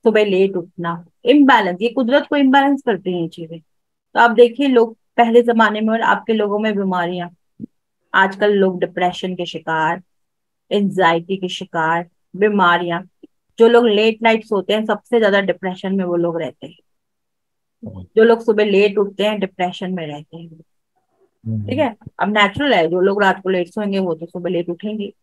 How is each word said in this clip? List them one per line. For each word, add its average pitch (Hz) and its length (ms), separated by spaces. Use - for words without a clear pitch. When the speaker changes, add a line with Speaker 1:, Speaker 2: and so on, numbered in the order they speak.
Speaker 1:
सुबह 214 200
late 190 320
उठना, 175 480
imbalance, 240 580
ये 233 60
कुदरत 240 420
को 294 60
imbalance 277 500
करते 190 240
हैं 180 120
ये 165 60
चीजें। 165 320
तो - 60
आप 233 100
देखिए, 240 380
लोग 233 280
पहले 233 260
जमाने 220 380
में 220 80
और 226 120
आपके 202 320
लोगों 208 260
में 214 180
बीमारियां, 180 520
आजकल 196 380
लोग 190 280
depression 180 540
के 175 120
शिकार, 165 560
anxiety 180 640
के 185 120
शिकार, 170 600
बीमारियां, 175 680
जो 226 100
लोग 240 180
late 220 360
नाइट 226 220
सोते 196 280
हैं, 214 140
सबसे 214 320
ज्यादा 202 220
depression 185 540
में 190 100
वो 175 120
लोग 170 240
रहते 156 260
हैं। 160 120
Speaker 2:
हम्म। 95 160
Speaker 1:
जो 220 80
लोग 226 160
सुबह 214 240
late 202 340
उठते 196 260
हैं, 208 160
depression 185 520
में 170 140
रहते 151 300
हैं। 170 120
Speaker 2:
हम्म। 110 200
Speaker 1:
ठीक 247 120
है, 254 180
अब 185 80
natural 214 460
है, 165 140
जो 175 120
लोग 202 220
रात 196 200
को 190 60
late 180 200
सोएंगे, 202 300
वो 180 160
तो 165 120
सुबह 175 240
late 175 180
उठेंगे। 202 540